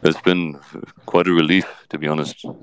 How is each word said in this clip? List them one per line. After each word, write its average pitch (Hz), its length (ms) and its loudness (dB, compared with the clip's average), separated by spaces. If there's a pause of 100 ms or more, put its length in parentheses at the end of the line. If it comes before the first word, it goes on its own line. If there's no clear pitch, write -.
It's 80 200 0
been 85 360 0 (480)
quite 87 220 2
a 92 60 2
relief, 87 320 2 (240)
to - 80 -10
be 76 100 -6
honest. 76 380 -4
A - 180 -12